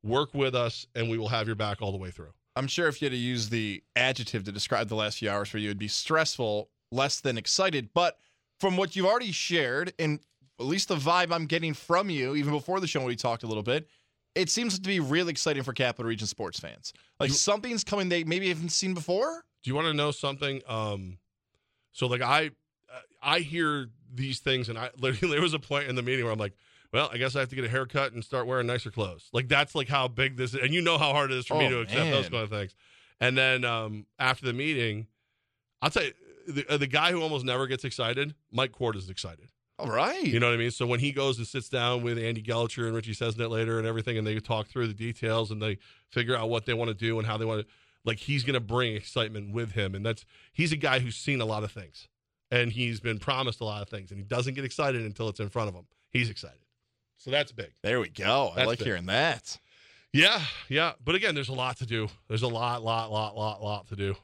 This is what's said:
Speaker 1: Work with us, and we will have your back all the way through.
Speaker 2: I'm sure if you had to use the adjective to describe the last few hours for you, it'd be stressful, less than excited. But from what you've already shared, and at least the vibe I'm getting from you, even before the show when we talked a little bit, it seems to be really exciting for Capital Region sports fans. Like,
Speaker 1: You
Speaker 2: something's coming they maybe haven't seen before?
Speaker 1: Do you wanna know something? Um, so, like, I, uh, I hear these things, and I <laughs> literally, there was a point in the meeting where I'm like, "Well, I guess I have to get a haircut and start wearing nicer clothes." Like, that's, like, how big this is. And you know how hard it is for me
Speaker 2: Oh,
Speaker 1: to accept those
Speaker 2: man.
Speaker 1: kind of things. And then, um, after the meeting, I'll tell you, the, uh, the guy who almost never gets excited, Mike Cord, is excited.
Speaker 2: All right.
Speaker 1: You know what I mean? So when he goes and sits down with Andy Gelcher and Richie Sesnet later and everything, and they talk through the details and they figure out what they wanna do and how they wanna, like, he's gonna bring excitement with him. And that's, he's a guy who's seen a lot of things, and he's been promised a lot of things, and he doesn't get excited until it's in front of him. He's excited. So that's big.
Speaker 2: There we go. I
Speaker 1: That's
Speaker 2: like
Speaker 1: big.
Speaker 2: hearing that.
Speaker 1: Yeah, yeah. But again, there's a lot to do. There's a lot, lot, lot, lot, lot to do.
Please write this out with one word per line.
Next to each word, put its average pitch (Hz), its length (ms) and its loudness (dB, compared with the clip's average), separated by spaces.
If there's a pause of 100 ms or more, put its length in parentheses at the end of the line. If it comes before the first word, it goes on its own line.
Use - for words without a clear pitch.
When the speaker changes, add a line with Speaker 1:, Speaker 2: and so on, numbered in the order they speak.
Speaker 1:
Work 131 300 2
with 135 220 2
us, 120 400 0
and 113 140 0
we 113 80 2
will 110 100 -2
have 113 200 2
your 113 80 0
back 104 260 0
all 101 100 0
the 98 60 -4
way 92 140 -8
through. 78 200 -16 (240)
Speaker 2:
I'm 131 120 0
sure 165 200 2
if 139 140 0
you 151 40 0
had 135 60 2
to 127 60 -2
use 120 320 0
the 107 340 -2 (120)
adjective 123 500 2
to 101 60 -6
describe 104 360 0
the 110 80 -4
last 107 240 -2
few 107 100 0
hours 101 200 -2
for 107 80 -6
you, 104 120 -2
it'd 101 80 -4
be 104 100 -6
stressful, 113 840 0 (220)
less 131 280 0
than 123 180 0
excited. 135 560 0
But 175 240 2 (420)
from 185 180 2
what 190 180 0
you've 185 100 2
already 220 260 4
shared, 156 680 0
and 151 200 2 (400)
at 123 60 -2
least 180 220 0
the 185 80 2
vibe 170 360 4
I'm 165 140 0
getting 160 280 0
from 185 360 2
you, 139 260 0
even 147 160 0
before 170 280 0
the 180 80 -2
show 151 120 0
when 131 80 0
we 123 80 -2
talked 113 280 0
a 117 40 -6
little 107 160 -2
bit, 135 240 0 (480)
it 180 140 2
seems 233 300 0
to 190 80 -4
be 190 120 2
really 165 320 2
exciting 139 320 0
for 123 100 -6
Capital 123 340 0
Region 107 200 -2
sports - 320 -6
fans. - 340 -14 (260)
Like, 135 100 2
Speaker 1:
You 139 60 2
Speaker 2:
something's 214 480 2
coming 190 260 0
they 175 140 2
maybe 180 260 0
haven't 165 200 -2
seen 185 240 0
before? 208 500 0 (200)
Speaker 1:
Do 123 60 -2
you 131 60 0
wanna 156 180 2
know 147 180 2
something? 139 560 -4
Um, 101 500 -4 (760)
so, - 160 -2
like, 123 140 0
I, 143 300 2 (400)
uh, 127 80 -14 (220)
I 147 180 2
hear 151 500 0 (240)
these 131 260 -4
things, 127 300 0
and 117 80 -6
I 123 160 -6
<laughs> - 40 -20
literally, 131 360 0
there 147 80 4
was 165 120 2
a 156 60 -2
point 143 300 -2
in 123 60 0
the 123 80 0
meeting 127 200 0
where 117 100 0
I'm 110 60 -2
like, 101 140 -2 (400)
"Well, 135 180 2
I 120 60 -8
guess 127 180 0
I 139 60 2
have 127 80 -2
to 131 60 -10
get 127 100 -2
a 113 40 -2
haircut 131 440 0
and 117 100 -8
start 123 240 -2
wearing 123 200 0
nicer 120 240 -2
clothes." 92 420 -4
Like, 127 140 2
that's, 147 280 4
like, 135 140 0
how 135 180 2
big 127 300 0
this 120 160 -2
is. 135 80 -2
And 135 120 2
you 175 80 4
know 165 160 4
how 147 140 4
hard 143 200 4
it 127 60 0
is 123 100 -4
for 151 100 2
me 151 100 6
Speaker 2:
Oh, - 20 2
Speaker 1:
to 123 120 2
accept 120 300 2
those 135 120 2
Speaker 2:
man. 85 80 -6
Speaker 1:
kind 113 120 -2
of 104 60 -6
things. 101 260 -4 (440)
And 127 180 2
then, 131 280 4
um, 110 400 -2 (120)
after 127 280 0
the 123 80 0
meeting, 117 540 -2 (760)
I'll - 80 4
tell - 140 2
you, 127 100 -2 (340)
the, 143 260 -2
uh, 147 40 2
the 139 100 0
guy 151 240 4
who 175 100 0
almost 151 240 -2
never 127 220 0
gets 127 160 -4
excited, 127 500 -2 (180)
Mike 123 200 0
Cord, 113 240 -2
is 92 140 -8
excited. 87 400 -12 (280)
Speaker 2:
All - 120 -6
right. 214 340 2
Speaker 1:
You 120 160 2
know 120 80 4
what 120 80 4
I - 20 0
mean? 117 140 0
So 123 140 -2
when 120 140 2
he 143 140 0
goes 135 240 2
and 117 100 -6
sits 127 220 -8
down 123 340 0
with 117 140 -2
Andy 113 260 -2
Gelcher 117 420 -2
and 113 100 -2
Richie 113 180 -4
Sesnet 113 360 -2
later 113 280 0
and 110 100 0
everything, 113 300 -2
and 107 100 0
they 107 120 0
talk 107 280 -2
through 120 200 -2
the 104 60 -2
details 113 580 -2
and 107 100 -6
they 107 160 -2 (320)
figure 123 260 2
out 113 140 0
what 113 160 0
they 123 80 0
wanna 117 200 0
do 113 240 0
and 110 80 0
how 110 120 -2
they 113 80 -2
wanna, 110 180 0 (400)
like, 113 140 0
he's 139 260 0
gonna 127 160 2
bring 117 360 0
excitement 104 580 -4
with 113 180 -2
him. 98 240 -2
And 101 100 -4
that's, 113 200 -2 (260)
he's 160 220 2
a - 20 0
guy 135 240 2
who's 120 160 -2
seen 139 240 -2
a 113 60 0
lot 107 180 -2
of 104 80 -8
things, - 380 -18 (420)
and 120 220 2
he's 117 260 -2
been 110 200 -4
promised 131 420 -2
a - 20 -6
lot 104 180 -4
of 98 60 -10
things, 98 240 -12
and 101 80 -10
he 98 60 -10
doesn't 123 300 -2
get 135 100 -6
excited 131 380 -2
until 107 260 -4
it's 101 100 -8
in 107 80 -4
front 107 220 -2
of 90 60 -10
him. 87 100 -20 (240)
He's 120 200 0
excited. 69 300 -12 (560)
So - 160 -10
that's 143 220 0
big. 101 180 -10 (100)
Speaker 2:
There 117 200 2
we 82 80 -4
go. 113 420 2
I - 40 -10
Speaker 1:
That's 127 120 4
Speaker 2:
like 120 120 0
Speaker 1:
big. 110 80 -2
Speaker 2:
hearing 90 180 -2
that. 127 540 0 (520)
Speaker 1:
Yeah, 185 300 6 (260)
yeah. 151 260 2 (100)
But 156 120 2
again, 190 200 2
there's 131 140 -2
a 135 40 -4
lot 127 240 -2
to 127 80 -6
do. 110 240 -2 (180)
There's 110 160 0
a 127 40 2
lot, 120 360 -2
lot, 113 280 0
lot, 107 240 0
lot, 107 260 -4
lot 104 280 -4
to 104 60 -8
do. 98 280 0